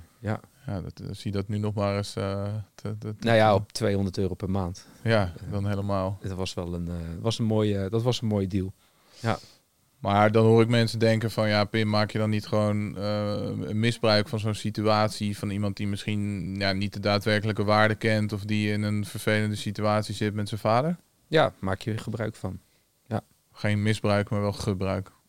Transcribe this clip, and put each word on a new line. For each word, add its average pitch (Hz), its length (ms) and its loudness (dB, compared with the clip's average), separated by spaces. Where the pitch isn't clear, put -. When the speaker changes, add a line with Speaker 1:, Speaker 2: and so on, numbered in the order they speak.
Speaker 1:
ja. 98 220 -4
Speaker 2:
Ja, 101 140 -6
dat, 85 200 -12
eh, 98 120 -10
zie 101 200 -8
dat 101 160 -4
nu 104 100 -2
nog 104 160 -2
maar 101 220 0
eens, 101 200 -6
eh, 98 280 -4
te, 104 240 -10
te, 107 200 -10
te - 80 -8
Speaker 1:
Nou 117 100 6
ja, 110 120 8
Speaker 2:
te 104 60 8
Speaker 1:
op 101 180 0
tweehonderd 98 460 0
euro 92 160 0
per 92 160 -4
maand. 92 360 -4
Speaker 2:
Ja, 107 300 2
Speaker 1:
Eh, - 60 -8
Speaker 2:
dan 101 140 -2
helemaal. 98 560 -2
Speaker 1:
dat 98 100 -6
was 92 220 -6
wel 87 200 -6
een, 87 140 -6
eh, 87 60 -6
was 113 180 -2
een 120 60 0
mooie, 104 440 2
dat 113 140 0
was 120 180 0
een 117 80 -4
mooie 101 180 2
deal. 95 260 -2
Ja. 113 180 -2
Speaker 2:
Maar 101 340 4
dan 113 120 6
hoor 113 180 8
ik 113 60 4
mensen 117 300 2
denken 110 320 2
van, 107 180 0
"Ja, 104 160 4
Pim, 107 240 0
maak 107 220 2
je - 80 -4
dan 107 120 0
niet 104 160 -2
gewoon, 104 500 0
eh, 104 360 -4
een 104 200 -4
misbruik 110 480 2
van 113 100 -4
zo'n 104 160 -2
situatie 107 840 0
van 104 120 -4
iemand 98 260 -4
die 104 100 -6
misschien, 101 720 -4
ja, 98 140 2
niet 98 200 -2
de 104 80 -10
daadwerkelijke 104 640 2
waarde 107 300 6
kent 107 380 0
of 101 120 -6
die 107 280 0
in 104 100 0
een 104 240 -2
vervelende 107 500 0
situatie 107 580 -2
zit 104 200 -2
met 104 140 -2
zijn 107 120 -6
vader?" 131 360 2
Speaker 1:
Ja, 156 320 2
maak 95 220 -2
je 110 120 -4
er 107 60 -4
gebruik 110 360 -6
van. - 260 -8
Ja. 107 140 -4
Speaker 2:
Geen 104 300 -2
misbruik, 104 480 2
maar 104 100 -2
wel 104 120 0
gebruik. 95 580 -2